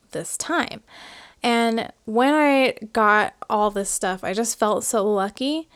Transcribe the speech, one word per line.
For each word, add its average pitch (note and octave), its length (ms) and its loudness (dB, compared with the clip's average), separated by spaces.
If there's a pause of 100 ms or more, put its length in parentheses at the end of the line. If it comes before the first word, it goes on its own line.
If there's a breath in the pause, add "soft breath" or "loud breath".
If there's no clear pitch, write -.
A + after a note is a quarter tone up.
(120)
this - 240 -8
time. - 460 -4 (600 loud breath)
And A#3 500 0 (120)
when B3 300 2
I C#4 400 4 (180)
got G#3+ 420 4 (160)
all G#3 200 2
this G3+ 200 -4
stuff, F#3+ 320 -4
I F#3 100 -4
just A3+ 260 -4
felt G#3+ 260 0
so G#3+ 200 0
lucky, G#3+ 720 -2